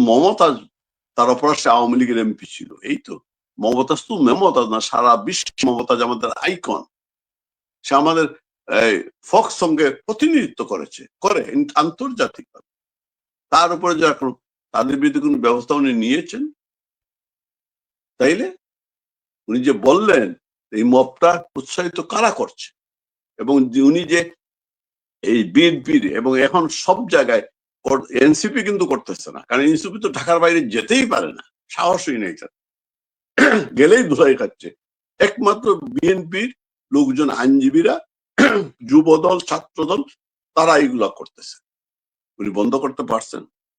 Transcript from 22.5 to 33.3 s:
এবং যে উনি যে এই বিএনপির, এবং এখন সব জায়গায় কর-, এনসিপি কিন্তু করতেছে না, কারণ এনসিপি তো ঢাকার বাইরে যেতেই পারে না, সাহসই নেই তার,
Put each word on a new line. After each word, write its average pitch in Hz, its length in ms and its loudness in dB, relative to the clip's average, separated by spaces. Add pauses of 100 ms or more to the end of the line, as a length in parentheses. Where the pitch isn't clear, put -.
এবং 131 140 0 (180)
যে 135 160 2
উনি 165 120 0 (120)
যে 170 60 2 (1040)
এই 113 160 0 (140)
বিএনপির, 147 500 2 (160)
এবং 131 120 -2 (160)
এখন 170 160 0 (220)
সব 190 120 2 (180)
জায়গায় 117 280 0 (420)
কর-, 131 240 -2 (160)
এনসিপি 202 420 0
কিন্তু 196 240 -2
করতেছে 101 440 -8
না, - 120 -16
কারণ 127 220 -2
এনসিপি 156 340 -2
তো 120 140 -4
ঢাকার 170 260 -2
বাইরে 170 160 2 (140)
যেতেই 233 400 0
পারে 85 240 -4
না, - 60 -20 (320)
সাহসই 170 480 -2
নেই 85 160 -8
তার, - 120 -20 (840)